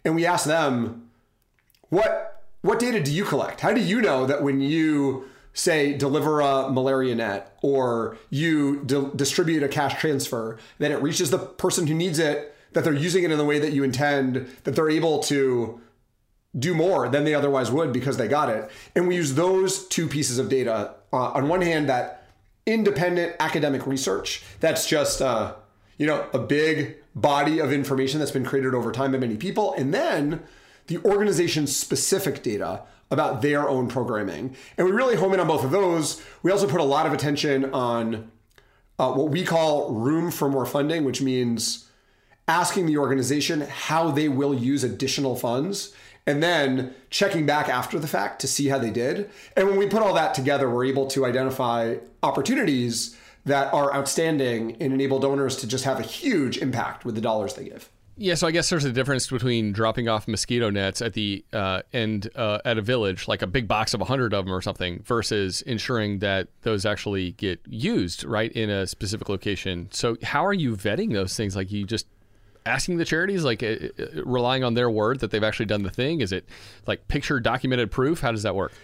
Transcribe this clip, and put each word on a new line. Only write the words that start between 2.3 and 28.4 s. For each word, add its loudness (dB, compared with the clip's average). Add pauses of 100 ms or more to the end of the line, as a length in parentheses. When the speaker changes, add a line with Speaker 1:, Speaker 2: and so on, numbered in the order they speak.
Speaker 1:
what 2
data 0
do -2
you 0
collect? -2
How 2
do 2
you 2
know 2
that 0
when 2
you, 0 (240)
say, 2
deliver 0
a 2
malaria 2
net -4
or 0 (120)
you 0
di-, 0
distribute 0
a 2
cash -2
transfer, -2 (220)
that 0
it -2
reaches 0
the 4
person 0
who 2
needs 0
it, 0 (180)
that 2
they're 2
using 2
it 2
in 2
the 2
way 2
that 0
you 2
intend, 0 (160)
that -2
they're 4
able 2
to 0 (800)
do 0
more 2
than 2
they 2
otherwise 2
would 2
because 0
they 0
got 2
it?" -4 (260)
And 4
we 2
use 0
those 2
two -2
pieces -2
of -2
data. 0 (180)
Uh, 0
on 0
one 2
hand, 2
that -2 (380)
independent 2
academic 0
research, -4 (160)
that's 0
just, 2
uh, 0 (420)
you 0
know, 0
a 0
big 0 (200)
body 2
of 2
information 0
that's -2
been 0